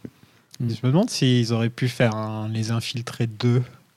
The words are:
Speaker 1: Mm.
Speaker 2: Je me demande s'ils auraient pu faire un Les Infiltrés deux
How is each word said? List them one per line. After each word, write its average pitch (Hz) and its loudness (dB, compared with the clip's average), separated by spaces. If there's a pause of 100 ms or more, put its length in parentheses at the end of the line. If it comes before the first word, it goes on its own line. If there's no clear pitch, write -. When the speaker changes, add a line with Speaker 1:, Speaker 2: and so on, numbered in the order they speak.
(600)
Speaker 1:
Mm. 120 -2
Speaker 2:
Je 113 -4
me 127 4
demande 202 2
s'ils 120 2
auraient 117 0
pu 123 -2
faire 117 2
un 110 -6
Les 110 -2
Infiltrés 117 -4
deux 120 2 (340)